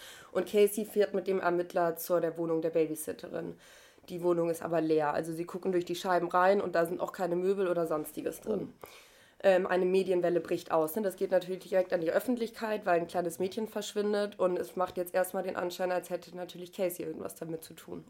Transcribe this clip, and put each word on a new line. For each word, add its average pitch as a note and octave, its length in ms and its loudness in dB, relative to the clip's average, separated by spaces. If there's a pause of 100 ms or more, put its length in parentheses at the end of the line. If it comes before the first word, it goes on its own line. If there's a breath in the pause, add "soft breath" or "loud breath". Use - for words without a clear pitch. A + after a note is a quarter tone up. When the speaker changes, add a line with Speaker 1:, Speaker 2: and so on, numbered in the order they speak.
(320 loud breath)
Speaker 1:
und F#3 160 0
Casey G#3 380 4
fährt G3+ 260 2
mit F#3+ 140 -2
dem F#3+ 140 0
Ermittler F3 560 0
zu F3 240 0
der D#3+ 180 -2
Wohnung E3 240 0
der E3 80 -2
Babysitterin. E3 880 -2 (500 loud breath)
Die F3 140 -6
Wohnung E3+ 260 4
ist E3 140 -2
aber E3 180 0
leer, D#3 320 4
also E3 220 -2
sie E3+ 100 -6
gucken F#3+ 280 -4
durch F3 120 2
die F3 120 -4
Scheiben F3 320 2
rein F#3 340 4
und F3+ 140 -4
da E3+ 100 4
sind F3 140 -6
auch F#3+ 120 -4
keine F3 240 -2
Möbel F#3+ 320 2
oder E3+ 180 2
sonstiges D#3 540 -4
drin. G3 400 -4
Speaker 2:
Oh. - 60 -16 (600 loud breath)
Speaker 1:
Ähm, F#3 180 6
eine F3+ 200 2
Medienwelle F3+ 560 4
bricht F3 320 -2
aus, D#3+ 240 2
ne? A3 60 0
Das F#3+ 120 -2
geht F#3+ 160 -4
natürlich F3+ 380 0
direkt F#3 240 2
an F3+ 80 0
die E3 100 0
Öffentlichkeit, A3 720 -2
weil F3 140 4
ein E3+ 80 0
kleines F3 320 -4
Mädchen G3+ 300 -2
verschwindet G#3 720 -2
und F3+ 180 2
es - 160 -6
macht F#3 220 -2
jetzt F3+ 180 -4
erstmal F#3 300 0
den F#3 100 -4
Anschein, F3+ 380 -2
als F3 180 -2
hätte F3 260 -8
natürlich F3 360 -12
Casey F3 340 -4
irgendwas D#3+ 300 -8
damit D#3+ 260 -8
zu - 120 -18
tun. E3+ 360 -12